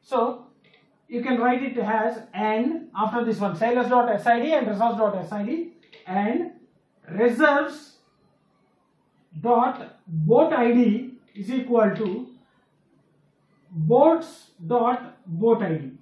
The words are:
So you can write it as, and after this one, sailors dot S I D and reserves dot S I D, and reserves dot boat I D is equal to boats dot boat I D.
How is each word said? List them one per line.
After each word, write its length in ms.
So 420
you 160
can 160
write 240
it 160
as, 420
and 640
after 280
this 140
one, 180
sailors 320
dot 220
S 160
I 140
D 120
and 140
reserves 320
dot 180
S 140
I 140
D, 280
and 440
reserves 880
dot 680
boat 460
I 200
D 380
is 160
equal 460
to 320
boats 800
dot 500
boat 360
I 120
D. 160